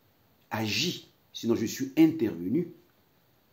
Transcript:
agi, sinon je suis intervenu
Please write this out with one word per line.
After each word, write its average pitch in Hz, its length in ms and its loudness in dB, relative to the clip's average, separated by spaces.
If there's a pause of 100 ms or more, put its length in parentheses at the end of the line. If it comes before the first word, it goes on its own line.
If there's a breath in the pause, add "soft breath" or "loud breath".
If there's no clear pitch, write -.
(500)
agi, 110 640 -4 (220)
sinon 117 220 0
je 104 100 0
suis - 320 -6
intervenu 156 760 2 (800)